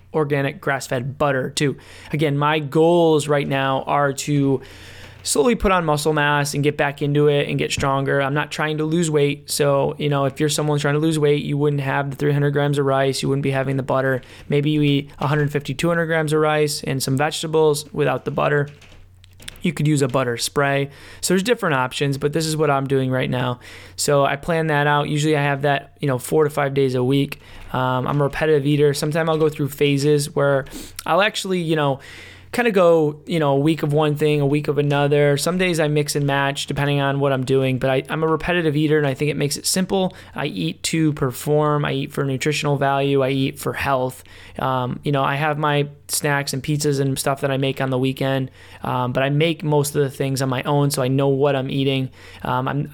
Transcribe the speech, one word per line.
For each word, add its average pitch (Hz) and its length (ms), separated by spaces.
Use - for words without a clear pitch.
organic 139 460
grass-fed 135 580
butter 139 320
too. 139 280
Again, 147 260
my 147 220
goals 160 680
right 147 180
now 135 360
are 143 300
to 139 480
slowly - 320
put 208 160
on 180 140
muscle 151 300
mass 147 400
and 143 100
get 147 140
back 143 240
into 147 260
it 143 220
and 143 100
get 147 100
stronger. 139 520
I'm 135 120
not 147 180
trying 156 260
to 156 80
lose 160 260
weight. 147 400
So, 143 480
you 147 80
know, 143 160
if 135 160
you're 151 80
someone 147 320
trying 147 140
to 147 60
lose 156 200
weight, 147 240
you 147 140
wouldn't 143 240
have 139 280
the 135 60
three 147 160
hundred 143 200
grams 143 280
of 139 60
rice. 135 360
You 143 60
wouldn't 139 160
be 139 80
having 135 240
the 127 80
butter. 131 380
Maybe 147 240
you 151 100
eat 143 380
a 143 80
hundred 147 240
fifty, 139 220
two 170 160
hundred 170 160
grams 160 260
of 156 80
rice 151 440
and 135 200
some 135 140
vegetables 156 720
without 143 320
the 151 80
butter. 147 380
You 175 120
could 147 160
use 143 120
a 139 60
butter 123 300
spray. 139 520
So - 140
there's 190 100
different 190 320
options, 131 420
but 143 140
this 160 140
is 156 100
what 151 160
I'm 135 160
doing 131 240
right 131 180
now. 127 300
So 143 260
I 139 140
plan 160 300
that 147 200
out. 147 220
Usually 151 260
I 143 80
have 143 200
that, 143 360
you 147 80
know, 131 100
four 156 280
to 147 40
five 143 240
days 135 220
a 127 80
week. 139 380
Um, 127 340
I'm 143 140
a - 20
repetitive 147 420
eater. 147 280
Sometimes 160 340
I'll 160 100
go 156 120
through 147 180
phases 143 640
where 139 300
I'll 170 160
actually, 190 380
you 160 160
know, 143 240
kinda 240 200
go, 165 560
you 170 100
know, 147 140
a 139 80
week 156 240
of 147 100
one 151 220
thing, 151 260
a 143 40
week 147 220
of 143 120
another. 143 580
Some 170 220
days 180 200
I 151 80
mix 147 280
and 143 100
match 139 400
depending 143 340
on 139 200
what 139 120
I'm 131 140
doing, 131 320
but 135 140
I, 135 180
I'm 160 140
a 160 40
repetitive 160 480
eater, 151 220
and 147 80
I 135 80
think 147 160
it 143 80
makes 143 180
it - 120
simple. 185 480
I 143 140
eat - 340
to 160 320
perform. 147 720
I 143 80
eat 143 180
for 143 120
nutritional 143 520
value. 139 460
I 131 80
eat 135 300
for 127 140
health. 127 500
Um, 127 460
you 147 80
know, 139 120
I 143 120
have 147 240
my 147 300
snacks 143 440
and 131 120
pizzas 143 360
and 135 200
stuff 135 220
that 139 100
I 135 60
make 135 240
on 131 100
the 127 80
weekend, 135 500
um, 127 320
but 131 80
I 139 80
make 151 340
most 147 320
of 147 60
the 135 80
things 135 320
on 135 80
my 127 140
own, 143 260
so 139 140
I 127 40
know 135 200
what 139 280
I'm 135 140
eating. 135 400
Um, 127 260
I'm, 143 260